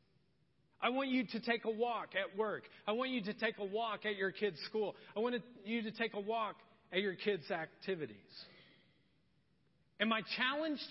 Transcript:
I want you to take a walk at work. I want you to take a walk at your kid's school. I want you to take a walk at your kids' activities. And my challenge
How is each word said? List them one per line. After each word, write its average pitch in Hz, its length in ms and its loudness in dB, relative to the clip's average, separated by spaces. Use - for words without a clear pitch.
I 233 120 2
want 269 180 2
you 254 160 4
to 214 160 -4
take 233 240 0
a 220 60 0
walk 220 440 -2
at 190 220 -2
work. 196 320 -2
I 208 60 2
want 254 180 2
you 254 120 2
to 196 120 -2
take 226 240 0
a 208 60 -4
walk 208 400 -2
at 214 120 0
your 190 140 2
kid's 185 340 0
school. 208 300 0
I 208 40 2
want 247 220 2
you 226 180 0
to 214 80 -2
take 226 220 0
a 208 80 -2
walk 208 420 -2
at 180 80 4
your 196 140 4
kids' 190 360 0
activities. 160 960 -4
And 220 120 4
my 220 100 4
challenge 294 540 0